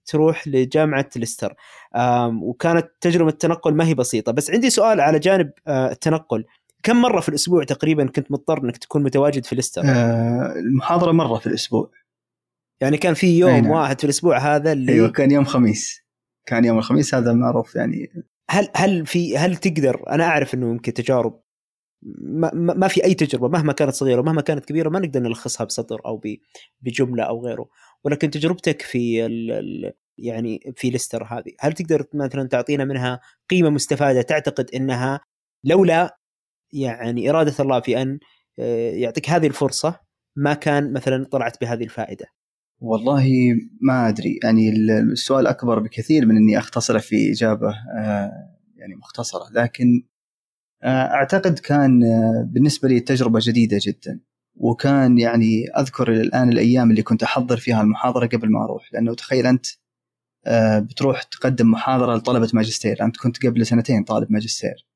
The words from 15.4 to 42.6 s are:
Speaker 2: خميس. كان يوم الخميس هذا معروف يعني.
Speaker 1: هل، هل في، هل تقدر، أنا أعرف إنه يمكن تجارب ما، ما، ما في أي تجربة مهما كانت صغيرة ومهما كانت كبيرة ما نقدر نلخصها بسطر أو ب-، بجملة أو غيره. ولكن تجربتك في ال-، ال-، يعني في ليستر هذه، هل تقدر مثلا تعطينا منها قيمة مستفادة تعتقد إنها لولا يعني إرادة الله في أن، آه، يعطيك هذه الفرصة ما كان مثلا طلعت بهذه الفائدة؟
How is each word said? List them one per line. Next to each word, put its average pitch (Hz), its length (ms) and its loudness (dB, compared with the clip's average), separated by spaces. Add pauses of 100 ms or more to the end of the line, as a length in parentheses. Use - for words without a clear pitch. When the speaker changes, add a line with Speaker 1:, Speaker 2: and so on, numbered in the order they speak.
Speaker 2:
خميس. 117 560 0 (440)
كان 117 200 0
يوم 117 120 4
الخميس 139 380 0
هذا 120 180 2
معروف 117 420 0
يعني. - 360 -6 (380)
Speaker 1:
هل، 196 260 0
هل 180 300 0
في، 156 320 -2
هل 175 180 0
تقدر، 151 540 0
أنا 160 140 0
أعرف 151 300 0
إنه 127 160 -2
يمكن 117 240 -6
تجارب 117 480 -2 (800)
ما، 147 320 -4
ما، 170 200 0
ما 185 140 2
في - 160 0
أي 185 100 4
تجربة 123 340 -2
مهما 151 260 0
كانت 139 200 0
صغيرة 127 260 0
ومهما 156 220 0
كانت 147 240 -4
كبيرة 156 240 -2
ما 180 100 -2
نقدر 143 200 -4
نلخصها 117 460 -6
بسطر 113 400 -8
أو 110 120 -8
ب-، 107 200 -10 (440)
بجملة 123 420 -4
أو 117 220 -6
غيره. 117 240 -10 (340)
ولكن 147 260 -2
تجربتك 156 520 -4
في 117 440 -2
ال-، 113 260 -6
ال-، 98 420 -10 (240)
يعني 117 580 -8
في 127 140 -4
ليستر 117 340 -6
هذه، 117 360 -12
هل 151 140 -2
تقدر 160 400 -2
مثلا 139 340 -4
تعطينا 135 380 -2
منها 127 340 -4 (300)
قيمة 175 200 4
مستفادة 143 520 0
تعتقد 143 540 -4
إنها 131 440 -4 (440)
لولا 170 540 2 (560)
يعني 120 560 -4
إرادة 151 300 2
الله 135 200 0
في 120 220 -2
أن، 135 180 -6 (400)
آه، 117 320 -4
يعطيك 120 380 -4
هذه 160 180 2
الفرصة 143 520 -4 (360)
ما 143 180 -2
كان 143 400 -2
مثلا 131 320 -2
طلعت 120 360 -4
بهذه 117 220 -6
الفائدة؟ 107 420 -10 (540)